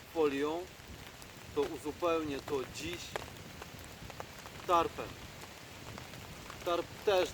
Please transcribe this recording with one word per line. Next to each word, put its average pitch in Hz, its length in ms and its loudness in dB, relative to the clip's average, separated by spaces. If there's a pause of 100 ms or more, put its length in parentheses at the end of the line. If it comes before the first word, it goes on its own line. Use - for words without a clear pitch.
(140)
folią, 151 520 4 (880)
to 147 60 6
uzupełnię 151 800 2
to 147 200 0 (160)
dziś 170 260 -4 (1700)
tarpem. 160 420 6 (1600)
Tarp 170 200 4 (200)
też 185 280 8